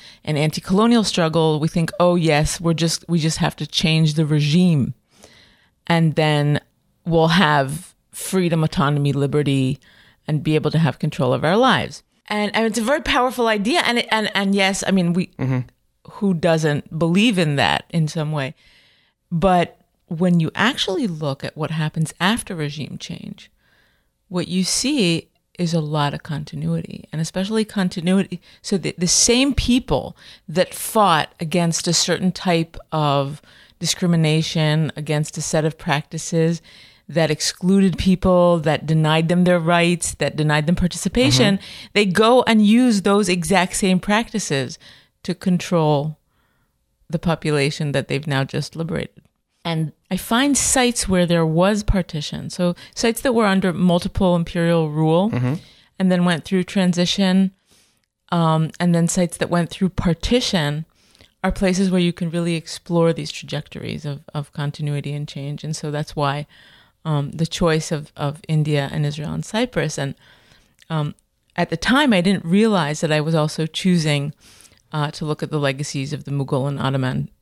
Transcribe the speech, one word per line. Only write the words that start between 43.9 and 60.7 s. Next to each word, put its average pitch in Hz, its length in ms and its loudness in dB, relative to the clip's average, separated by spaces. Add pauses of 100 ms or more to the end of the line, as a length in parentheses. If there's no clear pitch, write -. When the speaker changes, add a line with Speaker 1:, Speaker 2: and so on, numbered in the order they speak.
Speaker 1:
practices 208 760 -2 (460)
to 175 140 -4
control 156 800 0 (920)
the 160 120 -4
population 151 720 -2
that 143 160 -2
they've 139 180 -4
now 135 160 0
just - 320 -6
liberated. 165 480 -8 (400)
And 160 300 -4 (180)
I 185 60 -4
find 254 400 0
sites - 500 0
where 185 200 2
there 165 180 2
was 185 380 2
partition, - 680 -4
so 175 260 -2 (200)
sites 226 260 0
that 254 140 0
were 226 100 4
under 190 300 2
multiple 180 600 2
imperial 170 540 0
rule 160 420 2
Speaker 2:
Mm-hmm. 123 240 0 (440)
Speaker 1:
and 190 120 2
then 180 140 2
went 175 220 0
through 185 180 0
transition, 185 840 2 (800)
um, 160 380 2 (100)
and 175 140 2
then 170 120 4
sites 175 300 0
that - 140 -4
went 170 180 0
through 185 220 -2
partition 165 960 -2 (580)